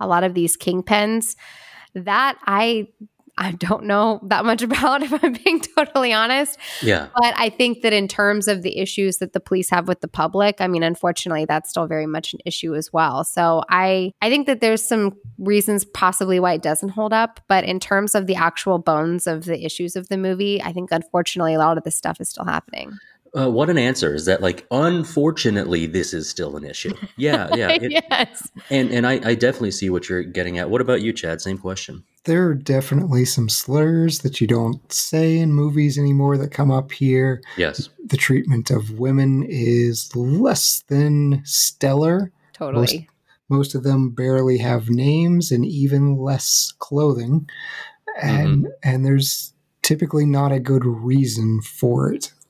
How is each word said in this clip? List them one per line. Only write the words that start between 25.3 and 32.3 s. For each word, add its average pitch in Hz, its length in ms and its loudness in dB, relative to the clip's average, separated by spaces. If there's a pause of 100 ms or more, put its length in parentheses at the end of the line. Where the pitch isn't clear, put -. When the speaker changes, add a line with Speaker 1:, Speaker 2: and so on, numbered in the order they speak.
Speaker 2:
this 85 260 -4
is 80 160 -6
still 76 260 -8
an 73 100 -12
issue." 73 280 -10 (240)
Yeah, 147 400 -2
yeah. 107 140 -2
Speaker 1:
<laughs> - 100 0
Speaker 2:
It, 123 100 -6 (200)
Speaker 1:
Yes. - 360 -4 (220)
Speaker 2:
and, 131 220 0
and 120 160 0
I, 127 60 2 (120)
I 117 100 2
definitely 120 360 0
see 95 180 -4
what 90 180 -2
you're 90 160 -4
getting 87 360 -6
at. 87 100 -4
What 117 140 0
about 127 180 2
you, 110 140 -2
Chad? 82 260 -6
Same 95 160 -6
question. 95 480 -10 (200)
Speaker 3:
There 175 220 2